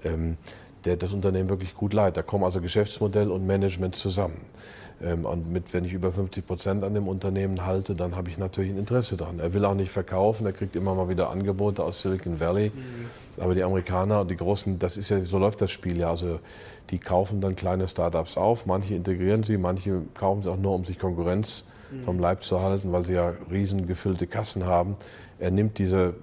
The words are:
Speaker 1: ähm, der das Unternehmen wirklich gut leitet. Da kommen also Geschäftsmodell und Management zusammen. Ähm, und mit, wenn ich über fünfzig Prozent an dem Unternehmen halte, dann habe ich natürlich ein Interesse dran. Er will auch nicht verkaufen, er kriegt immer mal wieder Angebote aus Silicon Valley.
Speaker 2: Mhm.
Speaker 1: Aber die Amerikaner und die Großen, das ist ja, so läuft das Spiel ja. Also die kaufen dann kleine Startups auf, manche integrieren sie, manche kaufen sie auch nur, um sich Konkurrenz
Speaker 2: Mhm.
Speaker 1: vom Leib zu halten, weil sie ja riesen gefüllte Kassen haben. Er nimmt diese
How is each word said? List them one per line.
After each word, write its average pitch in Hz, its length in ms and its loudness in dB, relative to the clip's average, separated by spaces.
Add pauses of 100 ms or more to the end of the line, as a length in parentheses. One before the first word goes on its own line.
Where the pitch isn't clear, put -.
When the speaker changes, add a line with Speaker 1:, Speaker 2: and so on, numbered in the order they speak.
Speaker 1:
ähm, 82 340 -2 (480)
der 90 120 2
das 92 160 -2
Unternehmen 95 360 2
wirklich 92 260 -2
gut 101 200 -2
leitet. 98 240 4
Da 80 40 0
kommen 98 220 0
also 92 160 2
Geschäftsmodell 104 680 2
und 92 160 0
Management 92 500 2
zusammen. 92 440 0 (600)
Ähm, 85 220 0
und 82 260 -2
mit, 87 220 -4
wenn 90 120 0
ich 90 80 -4
über 92 200 0
fünfzig 92 340 -4
Prozent 98 380 -2
an 98 80 0
dem 101 160 0
Unternehmen 95 560 -2
halte, 95 300 0
dann 87 220 -2
habe 90 120 -4
ich 85 80 -8
natürlich 95 340 -2
ein 95 80 -4
Interesse 113 380 0
dran. 82 220 -6
Er 85 160 0
will 101 100 4
auch 101 100 6
nicht 98 160 0
verkaufen, 101 540 2
er 98 80 0
kriegt 95 240 -4
immer 95 180 2
mal 92 140 0
wieder 90 220 0
Angebote 98 520 0
aus 85 180 -4
Silicon 95 380 -2
Valley. 95 360 2
Speaker 2:
Mhm. 120 680 -12
Speaker 1:
Aber 92 120 4
die 92 80 4
Amerikaner 95 580 2
und 92 100 0
die 90 60 -2
Großen, 95 420 0
das 90 180 0
ist 104 120 -4
ja, 98 160 2
so 90 140 0
läuft 101 240 4
das 95 80 0
Spiel 87 280 -4
ja. 85 120 2
Also 85 280 -2 (520)
die 90 80 -2
kaufen 95 420 2
dann 95 160 0
kleine 92 320 0
Startups 82 480 0
auf, 113 300 2
manche 95 280 0
integrieren 92 480 2
sie, 107 140 2
manche 92 460 0 (120)
kaufen 98 280 0
sie 92 80 -2
auch 95 80 -2
nur, 98 160 2
um 92 100 0
sich 87 140 -8
Konkurrenz 90 640 0 (260)
Speaker 2:
Mhm. 131 140 -12
Speaker 1:
vom 92 140 0
Leib 90 240 2
zu 92 200 0
halten, 98 300 0
weil 90 120 2
sie 90 80 -2
ja 87 200 2 (180)
riesen 98 360 0
gefüllte 90 400 0
Kassen 104 380 -4
haben. 90 300 4 (440)
Er 92 120 0
nimmt 107 280 2
diese 92 440 4